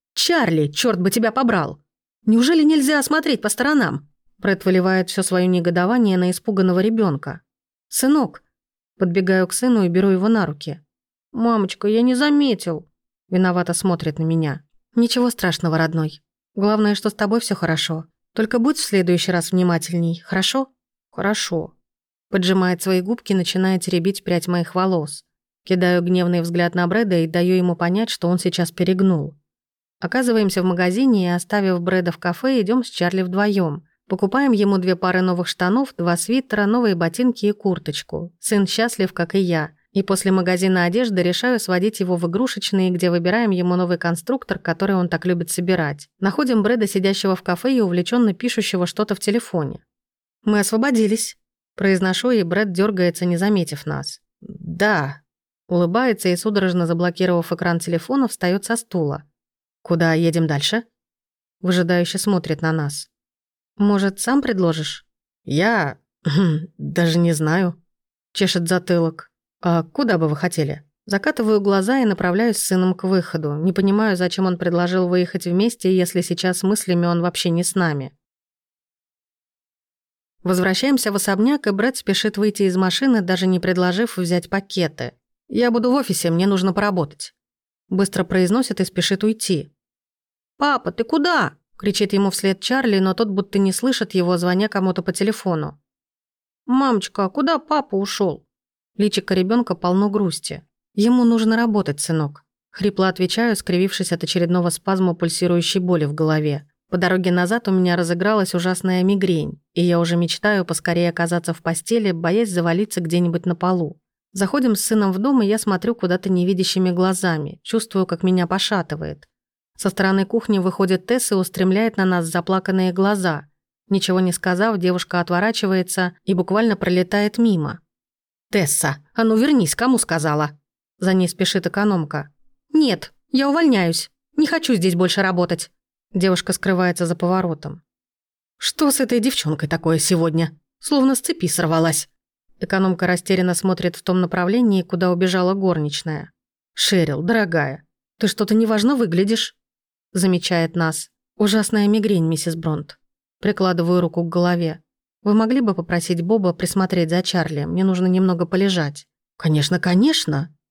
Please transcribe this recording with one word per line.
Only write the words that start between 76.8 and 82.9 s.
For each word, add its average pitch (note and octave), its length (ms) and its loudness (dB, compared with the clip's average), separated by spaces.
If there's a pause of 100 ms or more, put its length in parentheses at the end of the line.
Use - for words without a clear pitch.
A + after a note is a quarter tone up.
он E3+ 160 0
вообще F3 300 -2
не E3+ 120 0
с - 120 -4
нами. D3 420 -2 (2250)
Возвращаемся F#3+ 720 0
в G3+ 40 -4
особняк, G#3+ 520 0
и G#3 40 2
Брэд A3 260 0
спешит G3+ 420 -2
выйти G#3 240 0
из F#3 120 2
машины, G3+ 460 2